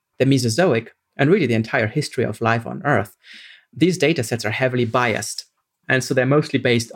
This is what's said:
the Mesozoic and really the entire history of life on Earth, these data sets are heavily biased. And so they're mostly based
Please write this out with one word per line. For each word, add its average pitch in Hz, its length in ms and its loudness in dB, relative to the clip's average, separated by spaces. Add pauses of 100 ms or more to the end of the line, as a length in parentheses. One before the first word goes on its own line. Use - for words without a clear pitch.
(180)
the 127 80 2
Mesozoic 123 680 2 (240)
and 139 140 2
really 185 160 4
the 117 80 2
entire 113 320 0
history 127 380 -4
of 110 160 -6
life 117 260 0
on 120 180 -10
Earth, 120 320 -2 (560)
these 165 240 2
data 143 280 0
sets 117 200 -6
are 110 60 -2
heavily 123 340 0
biased. 113 640 -2 (420)
And 131 140 0
so 135 100 -4
they're 127 140 2
mostly 147 320 2
based 120 380 0